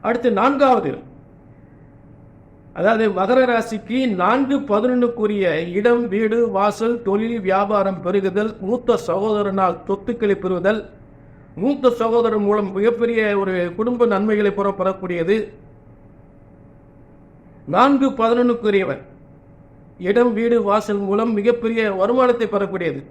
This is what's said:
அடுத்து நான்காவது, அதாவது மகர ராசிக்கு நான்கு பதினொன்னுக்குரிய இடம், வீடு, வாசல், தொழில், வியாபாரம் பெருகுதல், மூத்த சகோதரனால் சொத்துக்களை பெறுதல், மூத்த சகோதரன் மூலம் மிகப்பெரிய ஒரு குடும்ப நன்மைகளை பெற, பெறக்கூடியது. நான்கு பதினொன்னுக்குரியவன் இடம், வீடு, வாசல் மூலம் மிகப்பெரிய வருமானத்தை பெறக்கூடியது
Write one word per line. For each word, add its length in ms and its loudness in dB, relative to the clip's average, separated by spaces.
அடுத்து 220 0
நான்காவது, 500 2
அதாவது 260 2
மகர 240 2
ராசிக்கு 500 -2
நான்கு 360 2
பதினொன்னுக்குரிய 760 0
இடம், 340 2
வீடு, 260 0
வாசல், 380 0
தொழில், 400 -2
வியாபாரம் 560 0
பெருகுதல், 480 0
மூத்த 320 0
சகோதரனால் 800 0
சொத்துக்களை 560 -2
பெறுதல், 380 0
மூத்த 300 2
சகோதரன் 460 0
மூலம் 300 0
மிகப்பெரிய 460 0
ஒரு 140 -2
குடும்ப 340 0
நன்மைகளை 460 2
பெற, 200 -2
பெறக்கூடியது. 580 -2
நான்கு 340 4
பதினொன்னுக்குரியவன் 840 0
இடம், 280 4
வீடு, 200 2
வாசல் 400 0
மூலம் 320 0
மிகப்பெரிய 480 0
வருமானத்தை 520 2
பெறக்கூடியது 560 -4